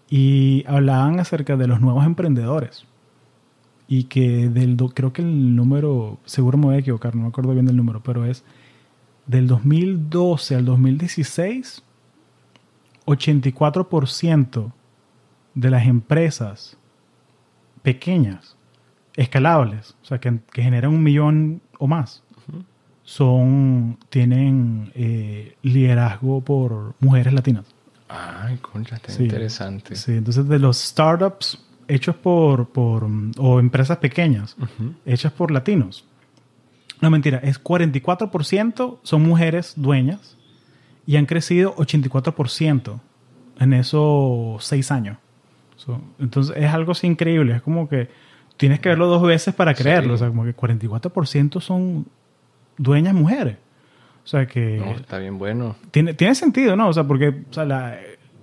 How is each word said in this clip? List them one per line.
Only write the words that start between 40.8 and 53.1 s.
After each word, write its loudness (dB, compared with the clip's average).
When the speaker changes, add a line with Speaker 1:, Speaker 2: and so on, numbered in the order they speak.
Speaker 1:
y 0
han 4
crecido 0
ochenta 0
y -4
cuatro -2
por -4
ciento -2
en 4
esos 0
seis -2
años. -6
So, -10
entonces -2
es 0
algo -2
así -4
increíble, 2
es -6
como -2
que -4
tienes 2
que 0
verlo 2
dos 4
veces 2
para 2
Speaker 2:
Sí. -4
Speaker 1:
creerlo, 2
o 0
sea, 0
como -2
que -4
cuarenta -4
y -8
cuatro -6
por -2
ciento 0
son -4
dueñas 2